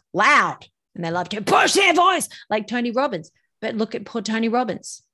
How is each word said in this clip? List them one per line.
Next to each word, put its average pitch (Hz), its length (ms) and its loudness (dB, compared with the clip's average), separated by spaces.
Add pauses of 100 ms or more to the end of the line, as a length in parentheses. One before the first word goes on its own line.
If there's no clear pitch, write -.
(140)
loud, 202 520 2 (300)
and 170 80 -8
they 165 80 -4
love 175 180 -4
to 214 120 -6
push - 320 2
their 381 200 4
voice 349 340 2 (220)
like 214 180 -4
Tony 240 240 -4
Robbins. 185 400 -2 (300)
But 226 140 -6
look 214 200 -4
at 202 100 -8
poor 226 160 -8
Tony 226 280 -2
Robbins. 226 540 -4 (100)